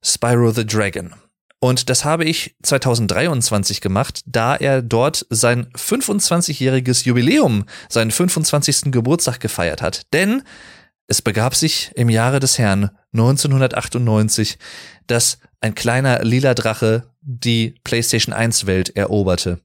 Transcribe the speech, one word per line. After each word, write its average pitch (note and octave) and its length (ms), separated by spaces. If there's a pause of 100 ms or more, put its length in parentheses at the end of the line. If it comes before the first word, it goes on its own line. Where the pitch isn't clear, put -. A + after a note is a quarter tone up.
Spyro A#2+ 500
the A2 140
Dragon. G#2 480 (500)
Und B2+ 280
das - 140
habe D#3+ 200
ich - 380
zweitausenddreiundzwanzig A#2 1160
gemacht, G2 440
da A#2+ 300
er C3+ 260
dort A#2+ 480
sein A#2+ 460
fünfundzwanzigjähriges C#3 1300
Jubiläum, B2+ 600 (220)
seinen A2+ 220
fünfundzwanzigsten D3 840
Geburtstag B2+ 480
gefeiert E2+ 400
hat. - 320
Denn G#3 300 (640)
es - 160
begab A2 320
sich - 400
im A#2+ 160
Jahre A#2 300
des C3+ 180
Herrn G2+ 320 (220)
neunzehnhundertachtundneunzig, A#2+ 1500 (480)
dass - 320 (220)
ein A2 160
kleiner B2 480
lila B2 320
Drache A2+ 680
die A#2+ 640
PlayStation - 500
eins A2+ 320
Welt F#2 300
eroberte F#2 680